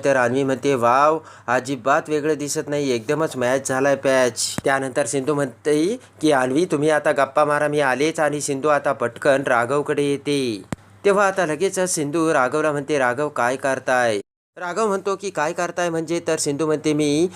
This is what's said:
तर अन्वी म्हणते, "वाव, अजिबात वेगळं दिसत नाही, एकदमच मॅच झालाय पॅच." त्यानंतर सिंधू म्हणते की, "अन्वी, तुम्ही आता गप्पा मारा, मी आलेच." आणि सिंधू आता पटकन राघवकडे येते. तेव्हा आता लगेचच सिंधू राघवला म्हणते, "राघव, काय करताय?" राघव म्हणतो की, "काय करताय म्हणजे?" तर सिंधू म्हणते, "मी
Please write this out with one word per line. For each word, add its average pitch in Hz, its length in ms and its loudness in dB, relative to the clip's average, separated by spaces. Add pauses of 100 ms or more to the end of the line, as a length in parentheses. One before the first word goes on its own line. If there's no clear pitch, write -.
तर 139 120 4
अन्वी 127 280 2
म्हणते, 135 300 0
"वाव, 135 440 4 (280)
अजिबात 127 640 0
वेगळं 151 260 0
दिसत 147 340 -6
नाही, 147 220 -2
एकदमच 135 460 -2
मॅच 127 320 0
झालाय 135 280 2
पॅच." 131 680 0
त्यानंतर 135 420 0
सिंधू 139 280 -2
म्हणते 151 640 -2 (200)
की, 151 100 2
"अन्वी, 131 340 2
तुम्ही 156 260 0
आता 151 220 2
गप्पा 143 320 2
मारा, 147 240 0
मी 147 120 0
आलेच." 143 400 0
आणि 147 200 0
सिंधू 139 280 -2
आता 143 240 2
पटकन 131 540 0
राघवकडे 143 560 0
येते. 139 600 -2 (420)
तेव्हा 196 220 4
आता 190 200 0
लगेचच 185 440 -2
सिंधू 160 420 0
राघवला 147 400 2
म्हणते, 143 260 -2
"राघव, 131 300 0
काय 131 280 -2
करताय?" 127 640 0 (400)
राघव 180 280 -2
म्हणतो 196 280 -2
की, 196 140 -8
"काय 160 220 -2
करताय 175 380 -4
म्हणजे?" 165 380 -2
तर 160 80 0
सिंधू 151 300 -2
म्हणते, 156 260 0
"मी 151 440 2